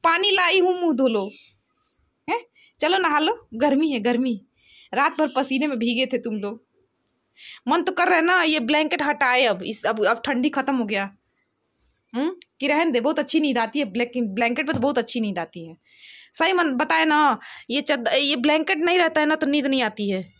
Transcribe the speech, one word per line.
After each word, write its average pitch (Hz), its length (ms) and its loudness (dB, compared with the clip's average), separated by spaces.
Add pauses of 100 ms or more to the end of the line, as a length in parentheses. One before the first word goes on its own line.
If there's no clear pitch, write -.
पानी 349 280 2
लाई 370 300 4
हूँ, 359 200 4
मुंह 330 120 2
धो 262 160 2
लो। 208 220 -2 (960)
हैं? 453 120 -2 (400)
चलो 339 180 2
नहा 311 200 2
लो, 330 200 0 (160)
गर्मी 285 360 2
है, 240 100 -2
गर्मी। 240 400 0 (540)
रात 277 240 0
भर 311 180 2
पसीने 262 300 0
में 269 120 -4
भीगे 247 280 0
थे 254 120 -4
तुम 233 180 -6
लोग। 202 260 -8 (1040)
मन 339 140 2
तो 370 100 -2
कर 359 160 0
रहा 359 80 4
है 320 80 2
ना 359 180 2
ये 320 180 2
ब्लैंकेट 302 420 0
हटाए 262 420 2
अब, 185 180 0
इस, - 240 -8
अब, 214 180 0
अब 233 200 0
ठंडी 254 240 0
खत्म 277 280 -2
हो 233 80 -2
गया। 196 260 -4 (1000)
हम्म, 302 220 -2 (260)
कि 277 60 -2
रहने 302 240 2
दे, 240 100 0
बहुत 294 180 -2
अच्छी 311 220 -2
नींद 269 180 0
आती 233 200 -2
है 285 140 0
ब्लैक-, 240 240 -4 (180)
ब्लैंकेट 233 320 0
पे 311 60 -4
तो 262 60 -2
बहुत 262 200 0
अच्छी 226 220 -4
नींद 202 180 -4
आती 165 280 -10
है। 160 100 -20 (560)
सही 359 200 0
मन 339 220 2
बताए 320 300 0
ना, 302 340 4 (320)
ये 277 120 0
चद-, 233 260 -2
ये 277 280 2
ब्लैंकेट 302 420 2
नहीं 349 200 2
रहता 320 220 2
है 302 60 2
ना 311 80 2
तो 311 120 -2
नींद 285 200 0
नहीं 269 160 2
आती 214 280 -4
है। 185 140 -4 (160)